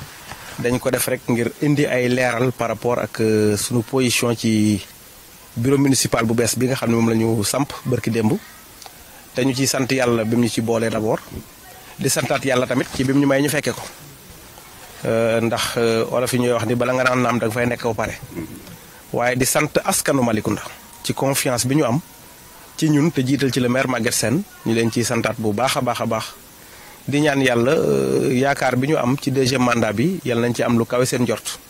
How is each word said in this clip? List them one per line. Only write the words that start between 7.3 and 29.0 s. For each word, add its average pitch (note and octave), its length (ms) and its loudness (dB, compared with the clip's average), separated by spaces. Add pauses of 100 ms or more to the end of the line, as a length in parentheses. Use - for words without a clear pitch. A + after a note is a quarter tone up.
samp C3+ 240 -2 (160)
bërki B2 260 -2
démb, A2+ 220 2 (1000)
te B2+ 100 0
ñu C3+ 100 0
ciy C3+ 120 0
sant C3+ 240 0
Yàlla A#2+ 340 2
bi A2+ 100 0
mu A#2+ 100 4
ñu A#2 40 2
ci A2 140 -2
boolee A2+ 260 0
d'abord, A2 320 -2 (800)
di C3+ 100 -2
santaat C3+ 360 0
Yàlla B2+ 220 2
tamit B2+ 300 -2
ci C3+ 80 0
bi C3 80 2
mu C#3 80 4
ñu C#3+ 60 4
may C#3 160 4
ñu D3 80 2
fekke C#3 220 -2
ko. - 100 -12 (1200)
Euh, A2+ 380 2
ndax, A#2 340 -2
euh, A2+ 340 2
olof B2 220 0
yi B2+ 80 2
ñooy B2 120 2
wax A2+ 140 0
ni A#2+ 80 0
bala A#2+ 200 0
nga B2+ 100 2
naan B2+ 160 2
naam A#2+ 180 2
da A#2 80 0
nga A2 60 -2
fay A#2+ 140 0
nekk A#2+ 180 -2
ba A#2 100 0
pare. G#2+ 200 -4 (1000)
Waaye B2 240 0
di B2+ 80 0
sant D3+ 400 0
askanu C#3+ 380 0
Malicounda G#2+ 400 -2 (420)
ci - 80 -2
confiance C3+ 540 -2
bi C3+ 100 2
ñu D#3 80 4
am A#2 160 0 (800)
ci D#3+ 100 2
ñun, D3+ 240 4
te - 80 0
jiital C3 320 0
ci C#3 80 0
le B2 80 2
maire B2+ 200 0
Maguette A#2+ 260 -2
Sène, A#2 260 0 (240)
ñu A2+ 80 0
leen A2+ 180 2
ciy A#2 140 0
santaat A2+ 320 -2
bu A2 160 -2
baax B2 240 0
a D3 60 0
baax A#2+ 180 -2
a A#2 60 -2
baax, A2+ 180 -2 (840)
di C#3 140 0
ñaan C#3+ 200 2
Yàlla, A#2+ 320 4
euh, C3+ 640 2
yaakaar C3 420 2
bi C3 120 0
ñu D#3 80 2
am B2+ 240 2